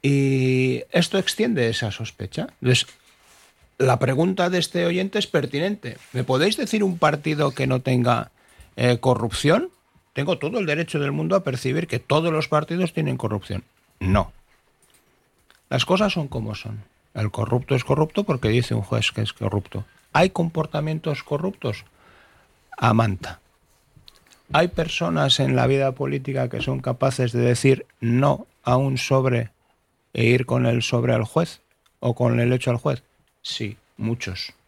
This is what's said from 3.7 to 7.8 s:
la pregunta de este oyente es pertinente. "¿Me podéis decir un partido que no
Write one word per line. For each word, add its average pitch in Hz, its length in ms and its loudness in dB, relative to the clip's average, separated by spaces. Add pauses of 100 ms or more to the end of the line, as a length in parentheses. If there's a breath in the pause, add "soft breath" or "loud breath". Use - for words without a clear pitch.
la 123 220 4
pregunta 175 500 2
de 180 100 0
este 170 260 -2
oyente 190 340 -2
es 202 80 -4
pertinente. 147 720 -4 (160)
"¿Me 127 100 -2
podéis 139 320 2
decir 220 300 0
un 180 120 -2
partido 147 540 0
que 131 160 -2
no 131 140 0